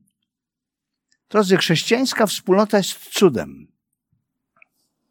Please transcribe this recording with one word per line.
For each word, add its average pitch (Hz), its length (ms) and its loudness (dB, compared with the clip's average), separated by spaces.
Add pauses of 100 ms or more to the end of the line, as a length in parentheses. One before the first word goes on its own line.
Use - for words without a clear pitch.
(1300)
Drodzy, 190 280 2
chrześcijańska 233 680 0
wspólnota 208 520 0
jest 185 160 -2
cudem. - 760 -2 (1400)